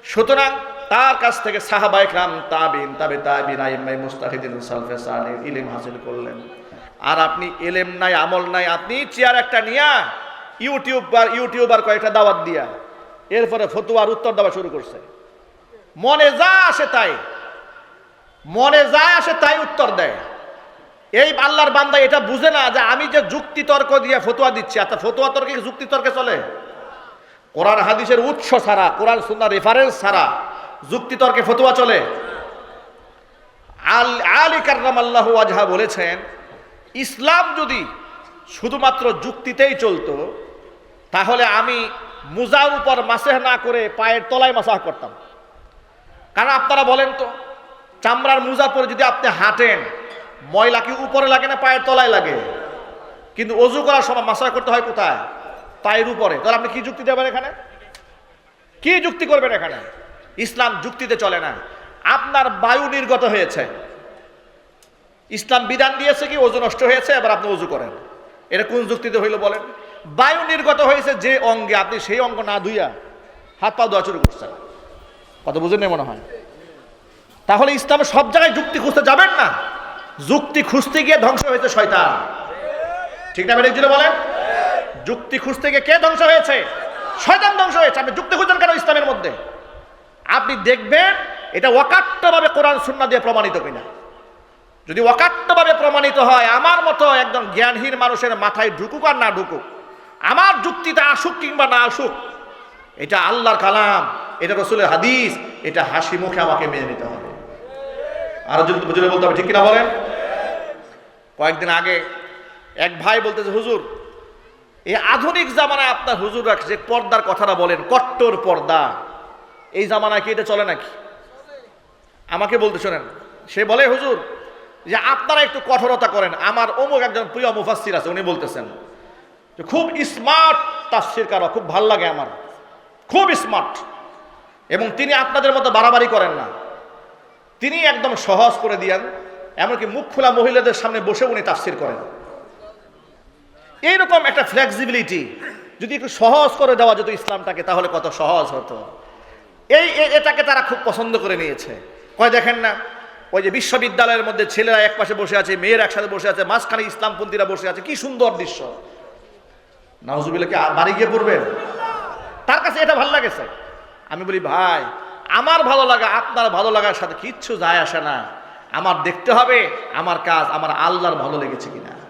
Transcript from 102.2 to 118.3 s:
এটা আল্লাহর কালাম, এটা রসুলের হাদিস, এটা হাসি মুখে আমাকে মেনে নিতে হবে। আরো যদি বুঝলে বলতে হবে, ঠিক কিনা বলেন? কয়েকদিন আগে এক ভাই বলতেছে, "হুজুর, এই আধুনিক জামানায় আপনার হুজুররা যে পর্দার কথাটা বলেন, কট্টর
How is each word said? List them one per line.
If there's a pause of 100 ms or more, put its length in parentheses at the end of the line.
এটা
আল্লাহর
কালাম, (220)
এটা
রসুলের
হাদিস, (260)
এটা
হাসি
মুখে
আমাকে
মেনে
নিতে
হবে। (1200)
আরো
যদি
বুঝলে
বলতে
হবে,
ঠিক
কিনা
বলেন? (1500)
কয়েকদিন
আগে (720)
এক
ভাই
বলতেছে,
"হুজুর, (880)
এই
আধুনিক
জামানায়
আপনার
হুজুররা (120)
যে (100)
পর্দার
কথাটা
বলেন, (120)
কট্টর